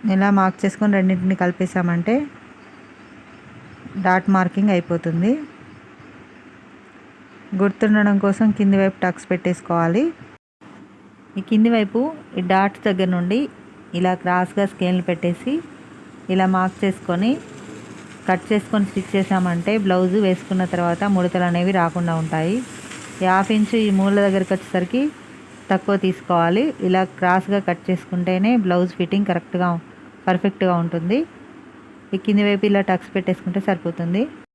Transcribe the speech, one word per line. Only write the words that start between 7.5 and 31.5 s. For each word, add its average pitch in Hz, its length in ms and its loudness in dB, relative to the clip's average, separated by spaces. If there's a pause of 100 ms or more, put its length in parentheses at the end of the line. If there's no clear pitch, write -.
గుర్తుండడం 208 640 2
కోసం 202 240 2 (120)
కింది 196 220 4
వైపు 190 220 2
టక్స్ 180 280 -4
పెట్టేసుకోవాలి. 175 720 0 (1300)
ఈ 190 100 -8
కింది 226 260 4
వైపు 220 260 0 (380)
ఈ 185 40 -4 (100)
డాట్స్ 196 340 2
దగ్గర 190 300 2
నుండి 180 220 0 (600)
ఇలా 185 140 2 (100)
క్రాస్గా 180 500 0
స్కేల్ని 180 360 0
పెట్టేసి, 175 440 -2 (840)
ఇలా 190 120 2 (100)
మార్క్ 185 280 0
చేసుకొని, 190 460 -2 (1000)
కట్ 185 220 0
చేసుకొని 208 400 0
స్టిచ్ - 260 -6
చేసామంటే 185 560 0 (140)
బ్లౌజ్ 185 300 2 (100)
వేసుకున్న 185 460 0
తర్వాత 170 320 0 (120)
ముడతలు 180 320 0
అనేవి 175 320 0
రాకుండా 170 420 0
ఉంటాయి. 160 340 -2 (680)
ఈ 185 100 2
హాఫ్ 196 240 2
ఇంచు 214 200 2 (100)
ఈ 208 120 2
మూల 196 160 2 (120)
దగ్గరికి 190 280 0
వచ్చేసరికి 185 480 -2 (680)
తక్కువ 196 240 0 (100)
తీసుకోవాలి. 180 600 0 (240)
ఇలా 185 140 2 (160)
క్రాస్గా 190 500 2
కట్ 175 200 -4
చేసుకుంటేనే 185 640 -2 (120)
బ్లౌజ్ 180 360 0
ఫిట్టింగ్ 196 300 0
కరెక్ట్గా, 175 380 -2 (600)
పర్ఫెక్ట్గా 185 460 0 (100)
ఉంటుంది. 170 340 -2 (960)